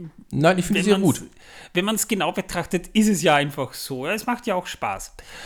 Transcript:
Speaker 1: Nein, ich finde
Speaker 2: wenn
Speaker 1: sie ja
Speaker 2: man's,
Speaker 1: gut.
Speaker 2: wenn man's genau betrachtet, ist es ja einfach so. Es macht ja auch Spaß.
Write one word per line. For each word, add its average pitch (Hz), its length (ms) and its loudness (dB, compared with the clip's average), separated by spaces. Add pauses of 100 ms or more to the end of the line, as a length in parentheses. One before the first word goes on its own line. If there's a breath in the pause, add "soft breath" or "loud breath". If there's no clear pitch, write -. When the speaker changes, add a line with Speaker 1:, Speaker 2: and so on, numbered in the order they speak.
(300)
Speaker 1:
Nein, 165 280 4
ich 175 80 0
finde 190 140 0
Speaker 2:
wenn 175 40 0
Speaker 1:
sie 208 60 2
ja 196 80 4
Speaker 2:
man's, 185 220 2
Speaker 1:
gut. 80 100 -16 (420 loud breath)
Speaker 2:
wenn 180 140 -2
man's 214 200 -2
genau 180 260 0
betrachtet, 175 560 -4
ist 214 200 4
es 180 140 2
ja 156 140 6
einfach 143 360 -2
so. 131 340 -8
Es 202 200 -4
macht 240 200 -4
ja 208 100 0
auch 180 100 -4
Spaß. - 500 -8 (300 loud breath)